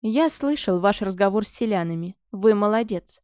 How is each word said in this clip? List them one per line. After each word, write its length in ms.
Я 300
слышал 480
ваш 240
разговор 420
с 40
селянами. 680
Вы 240
молодец. 680